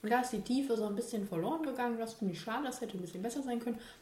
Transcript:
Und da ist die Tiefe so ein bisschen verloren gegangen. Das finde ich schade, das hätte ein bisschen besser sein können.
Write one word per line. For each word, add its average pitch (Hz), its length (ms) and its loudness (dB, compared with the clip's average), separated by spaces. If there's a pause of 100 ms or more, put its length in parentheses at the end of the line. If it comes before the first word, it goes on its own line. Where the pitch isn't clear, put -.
Und 214 100 -2
da 247 100 6
ist 247 100 0
die 208 100 0
Tiefe 254 340 2
so 214 120 2
ein 202 80 0
bisschen 214 320 -2
verloren 214 360 0
gegangen. 240 360 0
Das 220 160 -4
finde 190 180 0
ich 156 80 -6
schade, 233 240 -2
das 247 160 -4
hätte 202 160 -4
ein 180 40 -4
bisschen 175 200 -6
besser 240 220 -2
sein 240 160 0
können. 233 200 -2 (220)